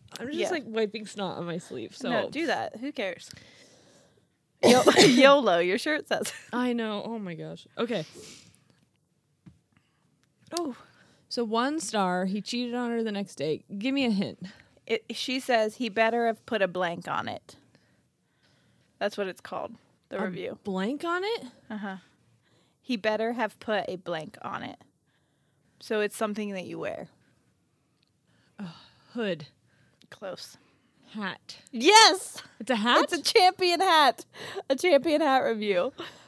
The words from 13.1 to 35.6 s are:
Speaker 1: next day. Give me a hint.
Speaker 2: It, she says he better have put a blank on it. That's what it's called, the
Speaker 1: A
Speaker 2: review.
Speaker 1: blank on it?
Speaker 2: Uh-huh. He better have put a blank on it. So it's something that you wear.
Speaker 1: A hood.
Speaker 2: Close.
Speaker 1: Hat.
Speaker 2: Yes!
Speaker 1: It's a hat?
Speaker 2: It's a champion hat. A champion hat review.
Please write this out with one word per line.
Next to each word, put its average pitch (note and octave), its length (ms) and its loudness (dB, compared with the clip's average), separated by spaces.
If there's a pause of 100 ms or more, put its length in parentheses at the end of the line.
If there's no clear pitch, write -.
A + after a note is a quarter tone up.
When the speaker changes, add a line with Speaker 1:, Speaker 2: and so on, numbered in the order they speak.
Speaker 1:
next G3 240 -6
day. D#3 280 -2 (140)
Give B3 160 -2
me C#4 120 2
a A#3 40 2
hint. F#3+ 280 0 (480)
Speaker 2:
It, - 240 -2
she B3+ 300 -4
says A3 360 0
he A#3+ 120 -4
better A3+ 380 2
have A3+ 200 -2
put G#3+ 160 0
a F#3 60 2
blank F3 400 -4
on - 200 -4
it. - 280 -12 (1400)
That's G3+ 200 -4
what G3+ 80 -2
it's F3+ 140 -10
called, - 340 -10 (340)
the - 100 -8
Speaker 1:
A F#3+ 60 -4
Speaker 2:
review. F3+ 400 -8
Speaker 1:
blank G3+ 400 -4
on F4 200 -2
it? A4 200 -6 (240)
Speaker 2:
Uh-huh. G3+ 280 -10 (840)
He B3 160 -4
better G#3+ 360 -2
have A#3 260 -4
put G#3 300 -4
a F#3 80 -6
blank E3+ 460 -10
on - 200 -10
it. - 160 -14 (1000)
So G#3+ 200 -2
it's G#3 160 -2
something G#3 360 -4
that F#3 140 -8
you E3 120 -10
wear. - 300 -8 (1500)
Speaker 1:
A G3+ 60 -8 (460)
hood. F#3 340 -4 (600)
Speaker 2:
Close. - 480 -16 (540)
Speaker 1:
Hat. - 460 -10 (160)
Speaker 2:
Yes! F#4 640 6 (220)
Speaker 1:
It's G#3 100 -10
a B3 60 4
hat? A#3+ 280 4
Speaker 2:
It's - 80 -4
a E4 100 -4
champion F4+ 580 4
hat. D#4+ 440 4 (460)
A C#4 60 4
champion D4+ 440 4
hat C4+ 200 4
review. G#3 520 0 (360)